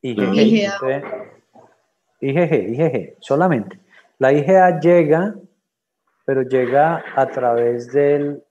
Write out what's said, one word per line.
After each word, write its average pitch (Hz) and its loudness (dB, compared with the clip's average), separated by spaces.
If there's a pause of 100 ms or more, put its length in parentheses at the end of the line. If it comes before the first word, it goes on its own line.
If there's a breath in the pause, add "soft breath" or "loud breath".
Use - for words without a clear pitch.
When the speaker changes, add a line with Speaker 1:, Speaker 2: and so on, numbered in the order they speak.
Speaker 1:
I 220 -6
G 190 -2
G. 214 4
Speaker 2:
I 220 4
G 214 2
A. 196 -6
Speaker 1:
Entonces, 139 -6 (1160)
I 135 -4
G 165 0
G, 113 0
I 120 -6
G 160 0
G, 92 -8
solamente. 143 -2 (400 soft breath)
La 131 2
I 147 2
G 185 2
A 180 4
llega, 170 2 (920)
pero 135 -2
llega 131 0 (100)
a 135 0
través 120 -2
del 143 0